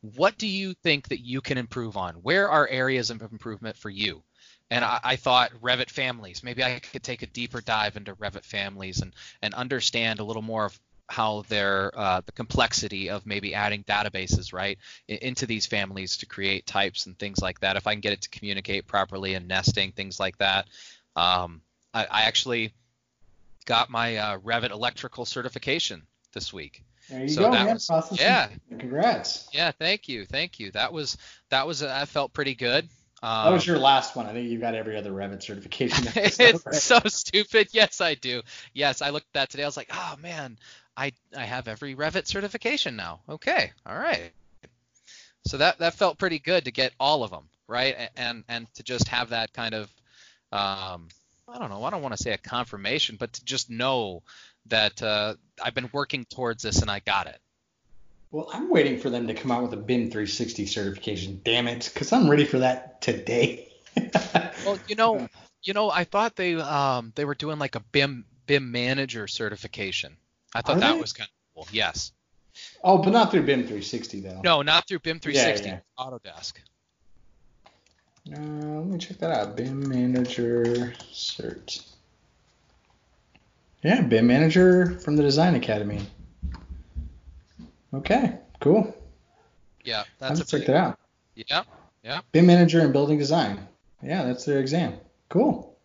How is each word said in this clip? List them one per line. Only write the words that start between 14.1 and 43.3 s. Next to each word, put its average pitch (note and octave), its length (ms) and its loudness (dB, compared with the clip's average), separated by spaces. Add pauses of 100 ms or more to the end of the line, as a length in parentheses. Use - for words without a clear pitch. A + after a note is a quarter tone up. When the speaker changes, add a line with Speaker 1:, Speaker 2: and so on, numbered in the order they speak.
Speaker 1:
right, F#2 260 -6 (300)
i-, - 120 -6
into B2+ 240 -6
these A2 200 -4
families G2 520 -4
to - 80 -12
create G2 400 -4
types G2 400 -2
and F#2 140 -20
things G2 220 -6
like F#2 180 -4
that. F#2+ 160 0
If G2 100 -4
I G#2+ 60 0
can G#2 80 -2
get G#2 140 -2
it G2 80 -8
to - 80 -10
communicate G2 580 -6
properly F#2+ 460 -2
and F#2 120 -6
nesting, F#2+ 460 0
things G2 300 -8
like F#2+ 160 -4
that. G2 320 2 (480)
Um, F2 420 2 (340)
I, A2+ 160 0
I G#2+ 120 2
actually A2+ 500 0 (960)
got A#2+ 240 2
my, A#2 260 -2
uh, G#2 240 -4
Revit A2+ 320 -2
electrical A#2+ 540 -6
certification B2+ 800 -4 (280)
this - 220 -12
week. D#2 280 -16 (280)
Speaker 2:
There C3 140 -10
you C3+ 40 -4
Speaker 1:
So D3+ 140 0
Speaker 2:
go, A3+ 100 6
Speaker 1:
that A3+ 140 4
Speaker 2:
man. A3 80 2
Speaker 1:
was, A3 160 -6
Speaker 2:
Awesome. E3 280 0
Speaker 1:
yeah. F#3 300 4 (220)
Speaker 2:
Congrats. D3+ 840 -2
Speaker 1:
Yeah, D#3 200 0
thank F#3 360 -2
you, A#2 160 -8
thank D3 380 -6
you. G2 100 -10
That G#2+ 220 -2
was, D3+ 240 -6 (320)
that C3+ 180 2
was, D3+ 160 -6
uh, D3 40 -6
that C#3 200 -4
felt C#3 240 -2
pretty C3+ 240 -4
good. B2+ 320 0 (340)
Speaker 2:
That A2+ 300 4
was F3+ 160 4
Speaker 1:
Um, F3 60 4
Speaker 2:
your D3+ 100 4
last C3+ 320 6
one. A#2 120 -6
I G#2 40 -10
think A#2+ 180 -6
you've A#2 120 -4
got A#2 140 -2
every A2 200 -6
other G2+ 160 -6
Revit G2 320 -8
certification. A#2+ 680 -2
Speaker 1:
<laughs> - 40 -4
It's G3+ 240 2 (260)
Speaker 2:
Right? - 100 -6
Speaker 1:
so A#3 320 6
stupid. G#3 640 2
Yes, G#3+ 260 4
I E3 160 2
do. B2 280 -6 (300)
Yes, C#3 280 0
I C#3+ 80 -2
looked D3 260 -6
at C#3+ 60 2
that C3 80 0
today. C#3 140 -6
I C#3+ 40 -2
was C#3+ 100 -6
like, C3 160 -12
"Oh, - 260 -8
man, D3+ 380 -12 (400)
I, C#3 140 -4 (260)
I C3 80 -8
have B2 220 -8
every B2+ 260 -10
Revit D#3 320 -2
certification G3+ 680 -4
now." F2 240 -10 (100)
Okay, D#3 440 -2 (120)